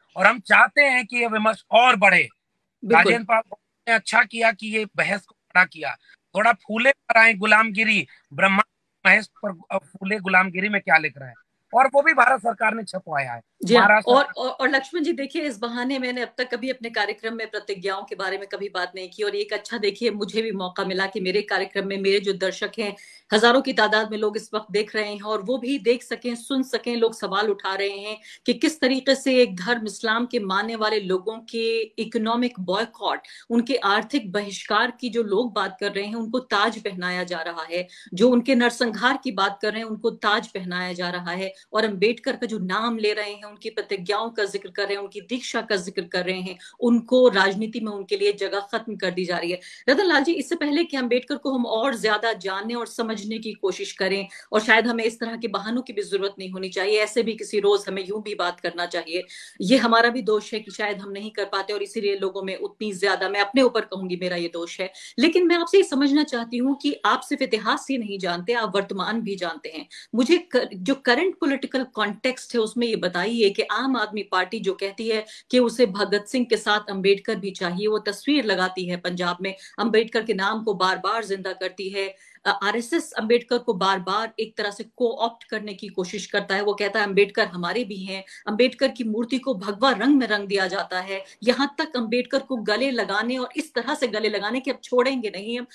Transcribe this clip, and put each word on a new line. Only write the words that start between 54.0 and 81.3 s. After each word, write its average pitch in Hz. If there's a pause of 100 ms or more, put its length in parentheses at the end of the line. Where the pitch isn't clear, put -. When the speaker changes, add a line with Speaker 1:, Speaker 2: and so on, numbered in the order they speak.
Speaker 2:
और 214
शायद 226
हमें 226
इस 226
तरह 226
के 226
बहानों 208
की 254
भी 202
जरूरत 196
नहीं 190
होनी 185
चाहिए, 196
ऐसे 214
भी 220
किसी 208
रोज 202
हमें 190
यूं 214
भी 202
बात 180
करना 175
चाहिए। 165 (340)
ये 208
हमारा 226
भी 240
दोष 214
है 220
कि 220
शायद 208
हम 202
नहीं 202
कर 208
पाते, 196
और 202
इसीलिए 202
लोगों 190
में 190
उतनी 220
ज्यादा, 190
मैं 202
अपने 226
ऊपर 233
कहूंगी, 190
मेरा 180
ये 170
दोष 170
है। 190 (260)
लेकिन 339
मैं 339
आपसे 339
ये 392
समझना 285
चाहती 240
हूँ 262
कि 302
आप 214
सिर्फ -
इतिहास 233
ही 269
नहीं 202
जानते, 175
आप 214
वर्तमान 196
भी 196
जानते 170
हैं। 156 (260)
मुझे 262
कर-, -
जो 185
current 320
political 269
context 214
है, 233
उसमें 226
ये 220
बताइए 190
कि 196
आम 254
आदमी 214
पार्टी 185
जो 185
कहती 196
है 214 (240)
कि 247
उसे 233
भगत 202
सिंह 247
के 214
साथ 208 (100)
अंबेडकर 196
भी 190
चाहिए, 185
वो 214
तस्वीर 233
लगाती 185
है 175
पंजाब 175
में, 190 (220)
अंबेडकर 220
के 226
नाम 202
को 208
बार 185
बार 208
जिंदा 190